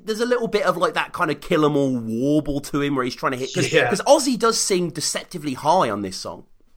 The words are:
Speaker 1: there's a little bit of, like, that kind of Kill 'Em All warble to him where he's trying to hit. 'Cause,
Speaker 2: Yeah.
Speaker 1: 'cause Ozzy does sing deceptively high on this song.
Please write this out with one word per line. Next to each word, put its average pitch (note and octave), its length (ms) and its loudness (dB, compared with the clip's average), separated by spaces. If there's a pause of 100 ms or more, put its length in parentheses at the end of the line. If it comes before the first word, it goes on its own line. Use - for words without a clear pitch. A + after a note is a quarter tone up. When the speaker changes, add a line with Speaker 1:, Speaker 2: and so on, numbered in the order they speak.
Speaker 1:
there's G#3+ 160 -4
a A#3+ 40 0
little A#3+ 220 0
bit G#3 160 0
of, F3 140 2
like, E3 160 0
that D#3+ 180 -4
kind F3 200 -2
of - 100 -6
Kill D#3 240 2
'Em D3 100 4
All C3+ 220 2
warble C#3 640 0
to C#3+ 200 -4
him C#3+ 140 -2
where C3 80 0
he's B2 120 -4
trying D3 180 -4
to B2 40 -6
hit. B2+ 160 -6
'Cause, D#3+ 200 0
Speaker 2:
Yeah. C3+ 160 4
Speaker 1:
'cause G#3+ 180 -2
Ozzy C4 320 6
does A3+ 200 2
sing F3+ 320 0
deceptively - 640 -6
high D#3 340 2
on G#2 120 -2
this F#2+ 140 -6
song. - 280 -12 (340)